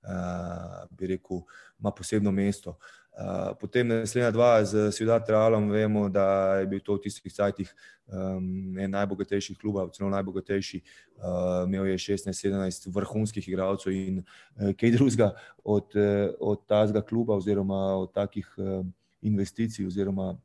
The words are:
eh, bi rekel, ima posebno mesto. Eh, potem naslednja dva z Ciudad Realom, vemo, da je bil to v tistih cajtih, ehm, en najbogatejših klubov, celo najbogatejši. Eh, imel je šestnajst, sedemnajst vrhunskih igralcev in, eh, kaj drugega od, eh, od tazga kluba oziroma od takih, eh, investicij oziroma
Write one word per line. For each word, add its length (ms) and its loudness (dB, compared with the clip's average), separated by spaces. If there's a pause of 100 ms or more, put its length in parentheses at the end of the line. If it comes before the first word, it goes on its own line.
eh, 880 -8
bi 160 -8
rekel, 340 -4 (400)
ima 100 -2
posebno 420 0
mesto. 440 -2 (420)
Eh, 420 -4
potem 280 0
naslednja 420 0
dva 340 6
z 280 2
Ciudad 360 2
Realom, 420 4
vemo, 380 2
da 520 2
je 60 0
bil 140 -4
to 140 -2
v 60 -2
tistih 320 -10
cajtih, 420 -2 (340)
ehm, 720 -6
en 120 -2
najbogatejših 680 -4
klubov, 320 -2
celo 200 -4
najbogatejši. 680 -4
Eh, 920 -4
imel 200 0
je 120 0
šestnajst, 420 -4
sedemnajst 460 -2
vrhunskih 600 -4
igralcev 440 -2
in, 320 -4 (340)
eh, 160 0
kaj 180 4
drugega 400 4 (320)
od, 320 0
eh, 340 4 (100)
od 260 -2
tazga 360 4
kluba 340 0
oziroma 600 0
od 160 -4
takih, 340 -4 (120)
eh, 240 -4 (400)
investicij 640 -2
oziroma 580 -2